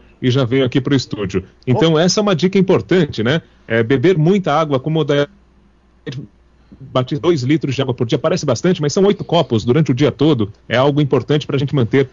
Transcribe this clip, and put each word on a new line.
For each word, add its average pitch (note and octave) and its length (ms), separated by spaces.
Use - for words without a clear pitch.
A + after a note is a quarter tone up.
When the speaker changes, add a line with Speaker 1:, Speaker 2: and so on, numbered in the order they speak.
Speaker 1:
e B2+ 100
já C3 140
venho C3 200
aqui B2 160
pro C#3 140
estúdio." G#2 500
Então, D#3+ 260
Speaker 2:
Opa. D#3 100
Speaker 1:
essa F#3 180
é - 20
uma G#3 140
dica F#3 220
importante, E3+ 640
né? C#3 180
É, A#2 160
beber C3+ 360
muita E3+ 340
água, C#3+ 280
como D#3+ 200
o D#3 40
Daniel C#3+ 240
bati C3 380
dois D#3+ 240
litros C#3 320
de C3+ 80
água B2+ 120
por B2 120
dia, D3 120
parece D#3+ 280
bastante, D#3+ 340
mas D3 120
são G3 120
oito G3 200
copos B2+ 400
durante C3+ 260
o C3+ 40
dia C3 160
todo. B2 400
É A2+ 80
algo C#3+ 240
importante C#3+ 460
pra C#3+ 120
gente C#3 160
manter, C3 380